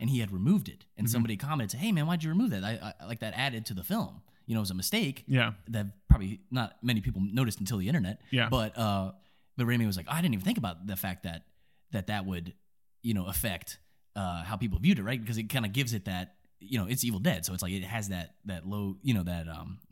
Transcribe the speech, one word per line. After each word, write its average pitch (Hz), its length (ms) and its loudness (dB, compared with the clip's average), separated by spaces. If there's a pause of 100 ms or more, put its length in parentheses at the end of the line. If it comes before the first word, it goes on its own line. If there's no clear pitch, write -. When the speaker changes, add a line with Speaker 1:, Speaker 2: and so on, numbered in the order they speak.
Speaker 1:
and 139 100 0
he 131 100 2
had 101 120 -2
removed 131 360 2
it. - 160 -16 (120)
And - 100 0
Speaker 2:
Mm-hmm. 113 60 2
Speaker 1:
somebody 117 240 2
commented, 131 440 -4
"Hey, 220 120 0
man, 156 140 2
why'd 170 160 0
you 160 80 -2
remove 202 200 4
that? 95 140 -2
I, 107 360 -6
I, - 60 -14
like, 113 140 -6
that 107 140 -6
added 120 320 -2
to 107 80 -6
the 92 100 -4
film." 180 380 -4 (240)
You 113 80 -2
know, 110 60 2
it - 20 2
was 98 80 -2
a 95 40 -4
mistake 139 520 0
Speaker 2:
Yeah. 120 260 4 (160)
Speaker 1:
that 104 400 -2
probably 98 320 6 (100)
not 123 320 -2
many 117 180 4
people 101 200 0
noticed 107 400 2
until 104 180 0
the 92 100 0
internet. 107 320 2 (100)
Speaker 2:
Yeah. 120 180 2
Speaker 1:
But, 113 280 0
uh, 98 360 2 (440)
but 123 100 2
Raimi 120 200 4
was 95 100 2
like, 82 120 -6
"I 156 120 0
didn't 165 140 4
even 95 100 -2
think 233 140 2
about 92 280 -4
the 101 100 -4
fact 92 260 -4
that, 82 240 -8 (460)
that, 95 160 -2
that 104 180 -2
would, 87 280 -4 (480)
you 113 120 2
know, 92 120 0
affect, 95 520 -4 (380)
uh, 90 280 -2
how 101 120 -4
people 95 240 0
viewed 160 180 6
it," 101 40 -2
right? 120 180 -2
Because 110 180 -2
it 113 60 -2
kinda 110 240 -2
gives 117 240 0
it 107 140 -2
that, 92 280 -4 (260)
you 104 180 -4
know, 92 80 0
it's 120 180 -2
Evil 110 160 0
Dead, 107 240 2
so 95 100 -6
it's 90 80 -4
like 90 100 -2
it 95 120 -2
has 104 240 -4
that, 90 260 -6 (120)
that 90 200 -6
low, 104 360 -2
you 131 120 2
know, 95 80 2
that, 85 260 -4
um, 82 300 -10 (140)